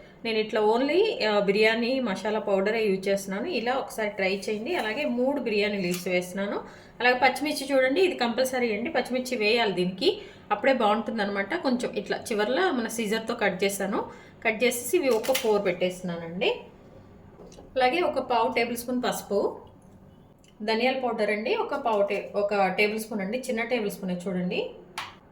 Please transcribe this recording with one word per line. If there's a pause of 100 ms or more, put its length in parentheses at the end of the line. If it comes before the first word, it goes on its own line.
(240)
నేను
ఇట్లా
only,
ఆ,
బిర్యానీ
మసాలా
పౌడరే
యూజ్
చేస్తున్నాను.
ఇలా
ఒకసారి
ట్రై
చేయండి.
అలాగే
మూడు
బిర్యానీ
లీవ్స్
వేస్తున్నాను. (400)
అలాగే
పచ్చిమిర్చి
చూడండి,
ఇది
కంపల్సరీ
అండి,
పచ్చిమిర్చి
వేయాలి
దీనికి, (280)
అప్పుడే
బాగుంటుందన్నమాట.
కొంచెం
ఇట్లా (160)
చివర్లో
మన
సీజర్తో
కట్
చేశాను, (400)
కట్
చేసేసి
ఇవి
ఒక
ఫోర్
పెట్టేస్తున్నానండి. (1000)
అలాగే
ఒక
పావు
టేబుల్
స్పూన్
పసుపు, (1000)
ధనియాల
పౌడర్
అండి,
ఒక
పావు
టే-,
ఒక
టేబుల్
స్పూన్
అండి,
చిన్న
టేబుల్
స్పూనే
చూడండి. (600)